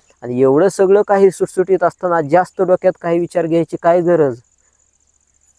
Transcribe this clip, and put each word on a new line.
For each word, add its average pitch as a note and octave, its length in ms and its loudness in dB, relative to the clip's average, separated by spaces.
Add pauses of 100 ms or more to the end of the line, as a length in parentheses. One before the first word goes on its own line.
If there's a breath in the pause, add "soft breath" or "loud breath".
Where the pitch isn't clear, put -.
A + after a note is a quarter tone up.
(220)
आणि B2 180 -6
एवढं C#3 280 2
सगळं G3 340 2
काही G3 280 2
सुटसुटीत F3+ 540 -2
असताना E3+ 360 -2
जास्त E3+ 420 -2
डोक्यात F3+ 380 0
काही E3+ 180 -2
विचार E3+ 280 -4
घ्यायची E3 360 -2
काय E3+ 180 2
गरज? D#3+ 380 0 (1200)